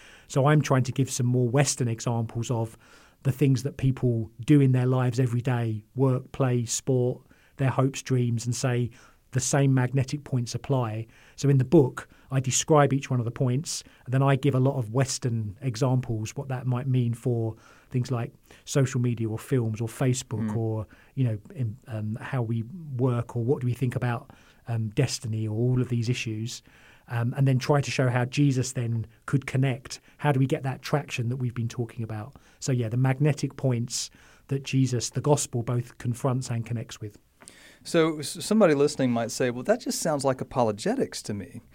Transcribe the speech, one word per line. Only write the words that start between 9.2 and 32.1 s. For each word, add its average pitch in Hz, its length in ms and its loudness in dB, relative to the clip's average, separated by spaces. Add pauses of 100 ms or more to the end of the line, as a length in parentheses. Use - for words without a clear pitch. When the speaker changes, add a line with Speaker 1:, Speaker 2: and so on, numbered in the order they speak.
Speaker 1:
the 127 80 0
same 139 320 4
magnetic 131 520 0
points 120 300 -4
apply. 113 520 -4 (300)
So 139 120 0
in 139 100 6
the 127 60 4
book, - 440 4 (220)
I 131 100 0
describe 143 520 4
each 135 180 -2
one 127 100 2
of 113 40 -2
the 117 60 -2
points, 131 520 -2 (220)
and 123 80 -6
then 135 100 4
I 139 140 4
give 135 180 2
a 131 60 4
lot 135 160 4
of 110 160 -4
Western 117 720 -2
examples, 127 760 -2
what 139 120 -8
that 127 180 -6
might 127 200 -2
mean 123 280 2
for 113 400 -2 (360)
things 123 200 -2
like 120 220 -4 (340)
social 135 340 0
media 113 300 0
or 110 80 -6
films 113 420 -2
or 113 80 -2
Facebook 127 600 -2
Speaker 2:
Mm. 214 60 -4
Speaker 1:
or, 110 300 -2 (280)
you 135 100 0
know, 110 140 -2 (160)
in, 123 200 -4 (120)
um, 107 340 -6
how 127 220 -4
we 113 220 -2 (340)
work 120 360 0
or 120 80 -2
what 127 200 0
do 127 40 -2
we 120 60 0
think 127 240 -2
about, 120 340 -4 (360)
um, 113 240 -2
destiny 110 580 -2
or 107 80 -4
all 123 240 2
of 120 80 0
these 120 220 0
issues, 113 520 -6 (480)
um, 117 260 -2
and 139 120 4
then 131 100 4
try 143 220 2
to 139 100 -4
show 131 200 2
how 123 160 0
Jesus 131 460 2
then 117 340 -2 (180)
could 139 220 -2
connect. 131 540 -2 (180)
How 147 140 2
do 131 60 2
we 135 80 4
get 147 180 -2
that 131 180 -6
traction - 480 -2
that 127 60 -2
we've 127 180 -4
been 117 140 -2
talking 117 340 -6
about? 107 320 -8 (260)